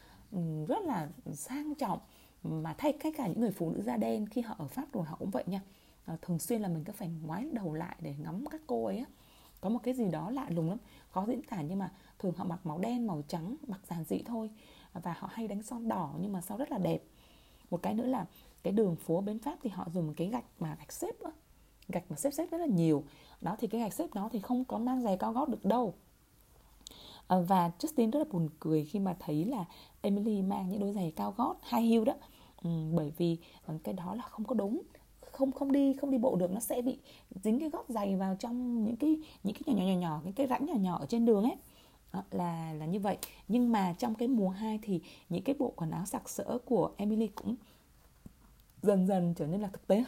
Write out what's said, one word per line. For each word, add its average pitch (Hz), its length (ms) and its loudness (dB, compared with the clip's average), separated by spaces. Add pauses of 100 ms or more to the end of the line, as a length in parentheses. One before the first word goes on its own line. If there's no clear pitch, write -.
(320)
Ừm, 160 340 -2
rất 349 180 0
là 180 240 -2 (240)
sang 294 420 -6
trọng. 190 240 -2 (440)
Mà 160 360 -4
thay, 285 140 2 (120)
ngay 311 120 0
cả 254 120 -2
những 202 120 -2
người 233 100 2
phụ 165 200 -2
nữ - 120 -4
da 240 140 -2
đen 220 300 0
khi 240 140 -2
họ 226 180 -4
ở 143 100 -6
Pháp 294 240 -8
rồi 180 120 -2
họ 151 140 -10
cũng 185 120 -6
vậy - 160 -2
nha. 196 140 -4 (460)
Ờ, 165 160 -8
thường 170 160 -2
xuyên 220 240 -2
là 196 60 -2
mình 160 160 -2
cứ 214 80 -10
phải 185 180 -8 (120)
ngoái 170 300 -6
đầu 185 220 -4
lại - 260 -6
để 151 180 -8
ngắm 170 280 -6
các 311 200 -10
cô 233 180 -2
ấy 202 140 -2
á. 262 60 -6 (560)
Có 185 80 -4
một 233 140 0
cái 254 120 0
gì 220 160 0
đó 160 200 -4
lạ 269 200 -4
lùng 165 180 2
lắm, 208 100 -2 (320)
khó 185 160 -2
diễn 247 160 -2
tả 185 200 -6
nhưng 180 160 -2
mà 185 140 -4 (260)
thường 180 180 -2
họ - 80 -4
mặc 175 220 -4
màu 156 120 -4
đen, 233 280 0
màu 156 220 -2
trắng, 180 280 -4 (120)
mặc 196 120 -8 (100)
giản 170 140 -4
dị 190 220 -2
thôi. 220 240 -6 (420)
Và 170 260 -6
họ 196 140 -10
hay 226 160 -6
đánh 202 140 -6
son 226 260 -6
đỏ 170 320 -2
nhưng 202 120 -4
mà 185 80 -4
son 208 180 -8
rất 285 120 -2
là 220 80 -2
đẹp. 165 240 0 (680)
Một 175 120 -2
cái 202 120 -2
nữa 233 120 0
là 247 200 0 (360)
cái 190 100 0
đường 202 240 4
phố 170 240 2
bên 208 180 -4
Pháp 302 240 -6
thì 233 80 -2
họ 180 240 -6
dùng 156 200 0
cái 170 140 -2
gạch 240 160 -4 (140)
mà 156 200 -4
gạch - 140 -16
xếp - 320 -6
á, 320 60 -6 (580)
gạch 185 220 -2
mà 151 60 -6
xếp 285 140 0
xếp 320 200 -2
rất 330 80 -2
là 339 80 0
nhiều. 160 380 6 (360)
Đó, 185 180 -4
thì 226 80 -2
cái 220 140 0
gạch 208 140 -2
xếp 339 200 -4
đó 202 180 -2
thì 208 80 -2
không 254 240 0
có 208 140 -4
mang 254 240 0
giày 196 140 2
cao 220 160 0
gót 269 160 0
được 220 160 -4
đâu. 214 300 4 (1300)
Ờ, 185 160 4
và 175 360 6
Justin 233 320 2
rất 285 80 2
là 302 140 4
buồn 165 160 2 (120)
cười 156 240 4
khi 196 140 -4
mà 190 220 0
thấy 156 240 0
là 220 200 -2 (360)
Emily 202 420 2
mang 190 260 0
những 208 120 -2
đôi 202 120 0
giày 180 240 0
cao 202 200 -2
gót, 285 260 0
high 233 280 4
heel 226 140 8
đó. 262 100 4 (480)
Ừm, 165 340 0
bởi 151 200 2
vì, 170 220 2 (280)
ờ, 160 80 -4 (100)
cái 208 100 -4
đó 180 200 -6
là 240 80 -6
không - 220 -6
có 247 100 -2
đúng. 214 280 0 (500)
Không, 269 200 0
không 277 200 0
đi, 277 220 6
không 277 160 -2
đi 262 80 4
bộ 220 180 4
được, 180 140 4
nó 208 100 -2
sẽ 254 220 -2
bị 254 160 0 (460)
dính 220 160 4
cái 311 100 -2
gót 370 180 -8
giày 202 280 0
vào 190 220 0
trong 240 460 -2
những 233 120 0
cái, 311 200 4 (280)
những 208 100 0
cái 269 200 0
nhỏ 190 80 4
nhỏ, 190 100 4
nhỏ 180 80 4
nhỏ, 156 240 -2
những 190 80 -6
cái 277 140 2
rãnh 254 200 0
nhỏ 339 80 -2
nhỏ 185 240 2
ở - 80 -6
trên 233 200 4
đường 208 160 8
ấy. 254 140 4 (560)
Đó, 185 180 -2
là, 170 420 -2
là 156 140 -6
như 190 140 0
vậy. 190 180 0 (300)
Nhưng 240 240 6
mà 185 260 4
trong 226 160 0
cái 240 140 0
mùa 214 200 4
hai 214 340 -2
thì 180 180 0 (280)
những 185 140 -2
cái 277 160 0
bộ - 180 0
quần 160 140 -2
áo 165 160 -4
sặc - 220 -6
sỡ - 360 -4
của 202 320 4
Emily 214 300 2
cũng 220 300 -6 (1300)
dần 185 240 6
dần 180 300 4
trở 151 100 -2
nên 185 140 0
là 208 80 -4
thực - 180 -14
tế 214 220 6